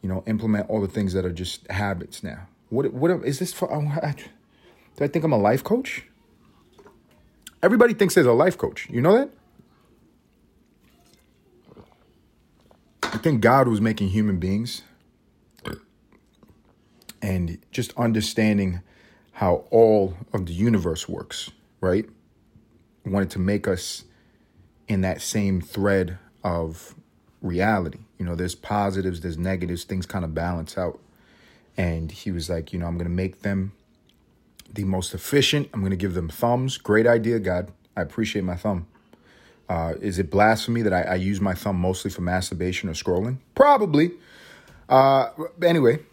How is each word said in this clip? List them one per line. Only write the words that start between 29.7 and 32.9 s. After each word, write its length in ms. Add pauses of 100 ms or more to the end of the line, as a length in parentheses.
things 220
kinda 220
balance 500
out. 220 (760)
And 360
he 180
was 200
like, 220
you 60
know, 80
"I'm 120